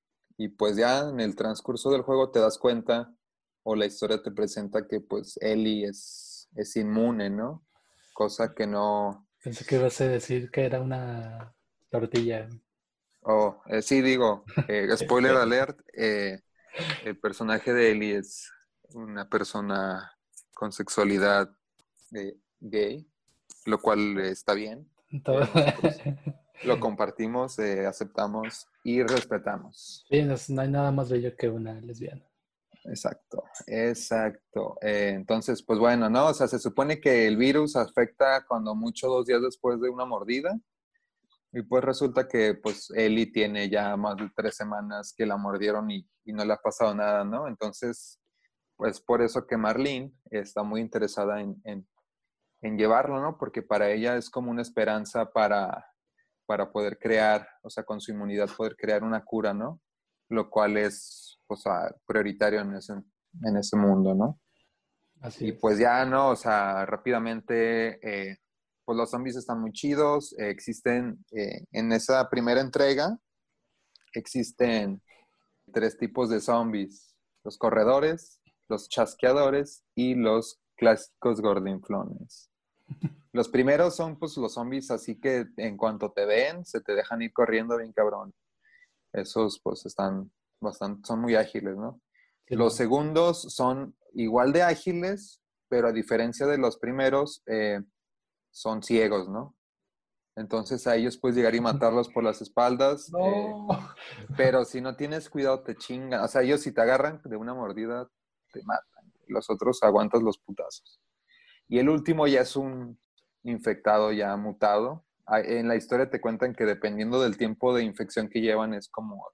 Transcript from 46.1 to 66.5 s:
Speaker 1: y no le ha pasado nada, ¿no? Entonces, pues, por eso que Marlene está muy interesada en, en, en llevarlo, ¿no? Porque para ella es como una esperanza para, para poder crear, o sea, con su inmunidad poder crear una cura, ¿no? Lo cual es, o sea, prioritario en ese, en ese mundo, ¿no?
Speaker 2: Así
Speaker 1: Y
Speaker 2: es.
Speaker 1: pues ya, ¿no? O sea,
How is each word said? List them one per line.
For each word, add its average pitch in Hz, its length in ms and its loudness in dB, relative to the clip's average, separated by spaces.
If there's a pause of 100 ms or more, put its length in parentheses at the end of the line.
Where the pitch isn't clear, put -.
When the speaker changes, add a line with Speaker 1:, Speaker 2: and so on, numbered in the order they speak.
Speaker 1:
y 110 80 -12
no 104 120 -4
le 107 80 0
ha 104 60 0
pasado 107 360 0
nada, 104 300 0
¿no? 120 240 -4
Entonces, 110 720 -8 (560)
pues, 107 240 -4
por 120 220 2
eso 117 240 0
que 120 100 -2
Marlene 127 560 -2 (180)
está 104 320 -6
muy 107 180 -4
interesada 104 600 -2
en, 101 240 -8
en, 98 220 -12 (760)
en 107 160 -4
llevarlo, 131 420 4
¿no? 160 180 -6
Porque 113 240 -6
para 104 280 2
ella 113 260 0
es 117 140 -6
como 123 200 -6
una 120 120 -4
esperanza 107 680 -2
para, 104 560 0 (600)
para 101 240 -2
poder 104 280 -4
crear, 107 480 2 (160)
o 113 80 -18
sea, - 140 -10
con 107 160 -8
su - 120 -10
inmunidad 101 440 -2
poder 110 200 -4
crear 107 260 0
una 110 220 -4
cura, 107 300 -2
¿no? 127 260 -8 (500)
Lo 113 200 0
cual 104 260 2
es, - 720 -4
o 104 100 -6
sea, 85 340 -2 (160)
prioritario 104 540 2
en 101 140 -6
ese, 95 180 -12
en 104 640 -6
ese 101 220 -2
mundo, 95 360 6
¿no? 113 240 0 (840)
Speaker 2:
Así 120 240 -8
Speaker 1:
Y - 60 -2
Speaker 2:
es. 110 60 -16
Speaker 1:
pues 107 200 2
ya, 120 260 4
¿no? 135 240 4
O 120 80 4
sea, 101 480 0